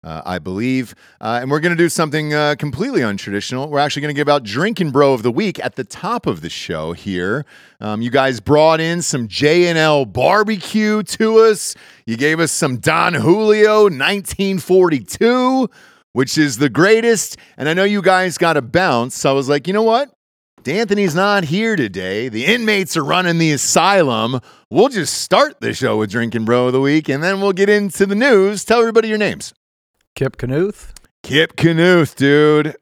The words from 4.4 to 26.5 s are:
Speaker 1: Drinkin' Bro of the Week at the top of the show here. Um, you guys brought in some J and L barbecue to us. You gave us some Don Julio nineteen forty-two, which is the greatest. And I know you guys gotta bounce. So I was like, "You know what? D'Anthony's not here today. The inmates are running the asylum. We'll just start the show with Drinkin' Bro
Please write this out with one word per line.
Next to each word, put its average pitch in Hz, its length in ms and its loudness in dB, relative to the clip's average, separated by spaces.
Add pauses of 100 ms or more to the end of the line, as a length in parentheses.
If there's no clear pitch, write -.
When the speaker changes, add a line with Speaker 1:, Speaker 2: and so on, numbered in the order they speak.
Speaker 1:
Drinkin' 151 480 -2
Bro 139 220 4
of 117 100 -2
the 120 100 0
Week 180 300 -2
at - 140 -8
the 131 80 -8
top 220 420 -8
of 95 140 -4
the 82 100 -12
show 80 440 -8
here. 98 500 -4 (340)
Um, 107 220 -8
you 120 100 -4
guys 131 300 0
brought 156 400 4
in 165 220 -4
some 120 260 -4
J 165 400 2
and 165 100 0
L 151 280 2
barbecue 208 960 0
to 220 380 0
us. 220 340 2 (320)
You 113 100 -4
gave 151 240 0
us 156 120 0
some 131 260 -2
Don 165 360 0
Julio 214 720 4
nineteen 190 720 -2
forty-two, 220 1120 2 (420)
which 127 240 -2
is 143 220 0
the 143 100 2
greatest. 220 680 2 (200)
And 135 120 -6
I 160 40 0
know 185 120 2
you 208 180 0
guys 185 340 2
gotta 165 240 2
bounce. 131 540 0
So - 160 0
I - 20 2
was 135 160 0
like, 143 180 0
"You 185 60 -4
know 214 120 0
what? 240 260 0 (520)
D'Anthony's 196 520 -2
not 196 300 2
here 208 300 -2
today. 101 540 -4
The 113 160 -6
inmates 214 500 0
are 160 100 -2
running 170 340 0
the 160 140 2
asylum. 135 880 0 (300)
We'll 208 200 4
just 190 320 -6
start 269 380 0
the 113 120 -4
show 110 240 -2
with 107 140 -2
Drinkin' 117 340 -4
Bro 123 220 2